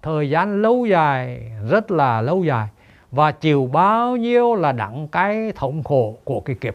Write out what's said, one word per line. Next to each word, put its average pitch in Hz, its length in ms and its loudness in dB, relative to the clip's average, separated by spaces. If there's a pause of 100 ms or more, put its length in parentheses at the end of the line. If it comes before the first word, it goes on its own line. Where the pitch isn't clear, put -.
thời 151 280 -2
gian 196 320 0
lâu 247 240 2
dài, 127 680 0 (160)
rất 214 220 0
là 135 300 2
lâu 170 240 0
dài, 117 240 0 (420)
và 147 220 2
chịu 143 400 0
bao 220 440 2
nhiêu 240 380 2
là 156 180 0
đắng 120 360 -6
cay 208 440 -2
thống 143 300 -6
khổ 117 420 0
của 123 160 -4
cái 127 200 -6
kiếp 110 140 -6